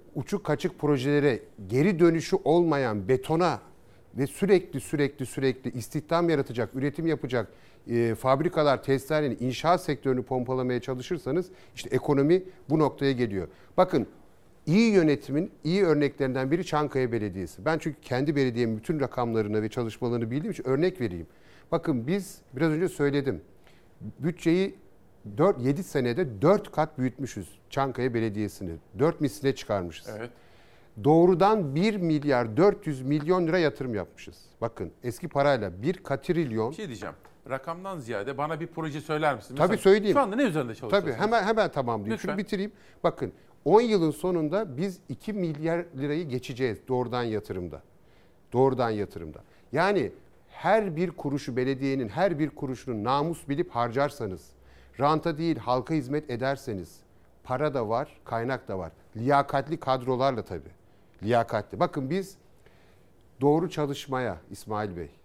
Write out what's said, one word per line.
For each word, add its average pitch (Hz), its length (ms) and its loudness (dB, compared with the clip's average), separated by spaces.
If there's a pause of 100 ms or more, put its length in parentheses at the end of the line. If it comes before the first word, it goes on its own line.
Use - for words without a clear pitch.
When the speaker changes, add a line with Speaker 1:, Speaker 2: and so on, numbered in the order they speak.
(140)
Speaker 1:
uçuk 196 300 -6
kaçık - 340 -2
projelere 143 640 2 (240)
geri 147 320 2
dönüşü 165 460 4
olmayan 139 640 2
betona 151 520 2 (540)
ve 135 120 0
sürekli, 180 540 2
sürekli, 143 460 -2
sürekli 131 460 -2
istihdam 165 580 0
yaratacak, 127 440 0
üretim 143 320 -2
yapacak, 131 460 -2 (380)
e, 117 240 2
fabrikalar, 139 680 2
tesislerin, 135 580 0
inşaat 151 440 0
sektörünü 131 380 0
pompalamaya 127 580 -2
çalışırsanız 139 720 -4 (240)
işte - 160 -12
ekonomi 147 520 4 (280)
bu 160 80 4
noktaya 139 340 2
geliyor. 101 360 -2 (280)
Bakın, 175 300 2 (600)
iyi 214 260 6
yönetimin 156 600 2 (120)
iyi 185 200 2
örneklerinden 139 640 2
biri 170 160 0
Çankaya 139 460 0
Belediyesi. 95 520 -4
Ben 160 140 0
çünkü 151 220 -8
kendi 127 360 -2
belediyemin 120 400 2
bütün 151 240 -4
rakamlarını 113 640 0
ve 110 60 -2
çalışmalarını 117 640 -4
bildiğim 160 220 -4
için - 160 -6
örnek 156 320 0
vereyim. 90 260 -4 (460)
Bakın 147 340 -2
biz 185 320 -4 (140)
biraz 156 200 2
önce 165 160 0
söyledim. 139 540 0 (760)
Bütçeyi 170 600 0 (580)
dört, 156 240 4
yedi 143 240 0
senede 123 580 -2
dört 202 300 4
kat 160 260 -2
büyütmüşüz 127 640 -6 (100)
Çankaya 131 440 0
Belediyesi'ni. 104 560 -2 (280)
Dört 160 220 2
misline 135 340 0
çıkarmışız. 90 540 -4 (100)
Speaker 2:
Evet. 113 120 -12 (760)
Speaker 1:
Doğrudan 175 680 6
bir 208 220 2
milyar 143 600 0
dört 196 300 4
yüz 135 160 -4
milyon 151 440 2
lira 170 120 2
yatırım 135 360 0
yapmışız. - 500 -10 (160)
Bakın 104 320 -4 (100)
eski 123 260 -6
parayla 113 540 0
bir 175 140 0
katrilyon. 135 760 -2
Speaker 2:
Bir 160 60 -10
şey 214 120 -10
diyeceğim. 104 260 -10 (360)
Rakamdan 170 480 -8
ziyade 117 400 -6
bana 151 220 -4
bir 170 60 -8
proje 156 340 -8
söyler 151 340 0
misin? 120 220 -12
Speaker 1:
Tabii 170 140 4
Speaker 2:
Mesela - 120 0
Speaker 1:
söyleyeyim. 202 320 6
Speaker 2:
şu 285 60 6
anda 220 160 0
ne 285 60 2
üzerinde 147 320 0
çalışıyorsunuz? 135 400 0
Speaker 1:
Tabii, 190 120 0
hemen, 220 160 2
hemen 214 300 2
tamamlayayım. 113 420 -2
Speaker 2:
Lütfen. 170 140 -6
Speaker 1:
Şunu - 100 -4
bitireyim. 208 340 -4 (320)
Bakın 156 280 -2 (320)
on 196 160 8
yılın 202 300 4
sonunda 170 640 -2
biz 180 220 -4 (100)
iki - 240 -8
milyar 165 520 -2 (140)
lirayı 147 300 -4
geçeceğiz 123 500 -4 (100)
doğrudan 123 340 0
yatırımda. 92 600 -6 (680)
Doğrudan 127 380 4
yatırımda. 85 480 -6 (340)
Yani 170 400 2 (360)
her 196 480 0
bir 170 140 0
kuruşu, 139 460 -6
belediyenin 135 520 0
her 160 300 0
bir 147 120 -2
kuruşunu 123 540 -6
namus 147 440 0
bilip 160 220 -2
harcarsanız, 120 800 -2 (500)
ranta 151 380 2
değil 160 200 0
halka 127 360 0
hizmet 143 360 -2
ederseniz 120 640 -6 (480)
para 135 300 -2
da 117 140 -2
var, 117 360 -4
kaynak 120 440 -4
da 98 100 -6
var. 82 140 -8 (240)
Liyakatli 139 640 0
kadrolarla 127 640 0
tabii. 82 240 -10 (540)
Liyakatli. 113 580 0
Bakın 151 300 -2
biz 190 260 -4 (1040)
doğru 156 300 4
çalışmaya 131 640 -4 (140)
İsmail 104 460 -6
Bey, 82 140 -10 (140)